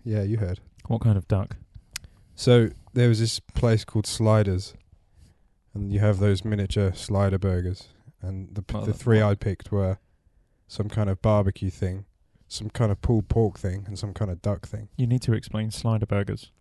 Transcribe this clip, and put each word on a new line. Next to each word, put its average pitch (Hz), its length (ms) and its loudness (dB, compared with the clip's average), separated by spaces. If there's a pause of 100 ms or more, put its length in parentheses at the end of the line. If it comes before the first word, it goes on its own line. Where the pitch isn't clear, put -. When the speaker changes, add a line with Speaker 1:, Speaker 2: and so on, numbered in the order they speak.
Speaker 1:
Yeah, 107 180 -2
you 107 160 -2
heard. 95 220 -4 (260)
Speaker 2:
What 113 160 -2
kind 110 140 4
of 92 120 -4
duck? 98 280 -2 (760)
Speaker 1:
So 120 360 6 (240)
there 123 140 4
was 110 120 4
this 113 200 -2
place - 440 0
called - 220 -4
Sliders, 107 680 0 (960)
and 101 200 -6
you 101 80 0
have 104 180 4
those 98 260 2
miniature 101 480 0
slider 98 460 0
burgers. 90 500 -2 (320)
And 95 340 -10
the 101 80 -6
p-, - 140 -6
Speaker 2:
Oh, - 40 -4
Speaker 1:
the - 120 -4
Speaker 2:
that - 60 -6
Speaker 1:
three 110 220 4
Speaker 2:
one. 104 100 4
Speaker 1:
I 101 60 2
picked - 340 -6
were 95 280 0 (680)
some 104 220 -6
kind 104 200 -2
of 95 140 -2
barbecue 101 480 2
thing, 95 360 -6 (420)
some 104 220 -10
kind 110 200 0
of 98 120 0
pulled 110 260 2
pork 110 300 2
thing, 95 280 -6
and 98 120 -10
some 104 160 -8
kind 101 180 -4
of 85 100 -8
duck 101 240 -2
thing. 107 300 -12
Speaker 2:
You 127 100 0
need 120 160 0
to 117 100 2
explain 110 380 -4
slider 110 360 -2
burgers. 101 440 -4 (100)